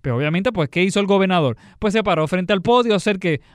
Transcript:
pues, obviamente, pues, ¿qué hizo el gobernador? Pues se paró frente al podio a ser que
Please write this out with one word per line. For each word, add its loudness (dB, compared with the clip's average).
pues, -4
obviamente, -2
pues, -2
¿qué 0
hizo 0
el 0
gobernador? 2
Pues -2
se 0
paró 0
frente -2
al 0
podio 2
a 0
ser -2
que -2